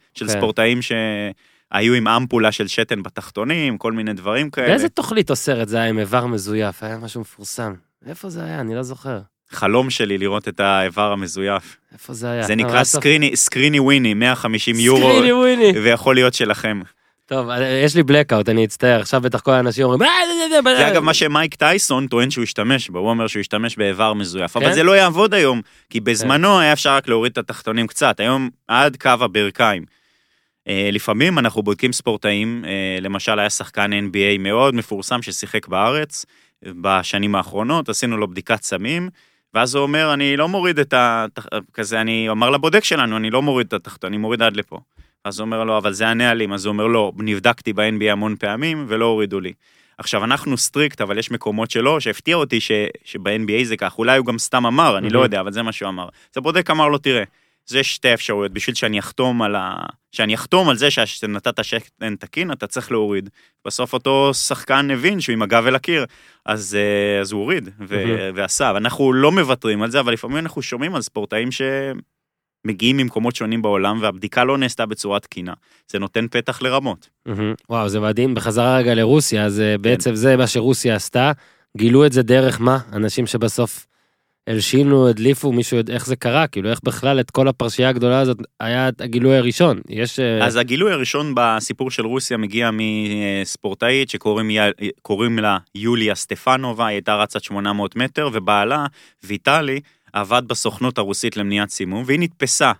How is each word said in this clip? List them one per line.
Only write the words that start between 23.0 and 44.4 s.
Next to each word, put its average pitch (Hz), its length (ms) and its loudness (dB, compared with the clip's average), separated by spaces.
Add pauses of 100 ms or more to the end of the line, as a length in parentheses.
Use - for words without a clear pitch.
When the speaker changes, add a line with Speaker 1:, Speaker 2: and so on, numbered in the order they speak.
Speaker 1:
אומר 113 160 0
שהוא 104 140 -4
השתמש 110 360 -4
באיבר 107 380 2
מזויף, 90 420 -4
אבל 135 100 2
Speaker 2:
כן? 170 60 4
Speaker 1:
זה 160 100 2
לא 180 140 6
יעבוד 190 380 4
היום, 135 260 4 (300)
כי 113 100 -4
בזמנו 123 540 2
Speaker 2:
כן. 185 60 6
Speaker 1:
היה 151 120 6
אפשר 147 240 2
רק 135 120 -2
להוריד 117 240 2
את - 60 -6
התחתונים 113 480 -4
קצת, 120 340 0
היום 127 300 0 (180)
עד 131 280 2
קו - 120 -2
הברכיים. 104 760 2 (840)
אה, 101 240 0
לפעמים 127 460 0
אנחנו 113 240 0
בודקים 104 300 0
ספורטאים, 107 720 -2
אה, 95 340 -4
למשל 98 380 -2
היה 104 120 0
שחקן 104 420 -4
אן 101 200 -2
בי 98 120 2
איי 101 140 4
מאוד 113 360 2
מפורסם 117 480 -4
ששיחק 104 460 -8
בארץ, 123 560 -2 (420)
אה, 95 40 -14 (100)
בשנים 98 540 -2
האחרונות, 107 540 -2
עשינו 113 280 -4
לו 104 120 -4
בדיקת 98 340 -6
סמים, 147 460 -6 (460)
ואז 123 200 0
הוא 143 80 2
אומר, 151 320 0
"אני 139 220 0
לא 156 120 2
מוריד 180 300 0
את 135 140 0
ה-, 117 340 2 (480)
כזה", 110 260 -4
אני 113 300 -2
אמר 113 200 2
לבודק 160 340 2
שלנו, 123 320 0
"אני 110 140 -4
לא 127 120 0
מוריד 131 240 0
את - 60 -10
התחתון, - 360 -10
אני 101 100 -6
מוריד 110 240 -2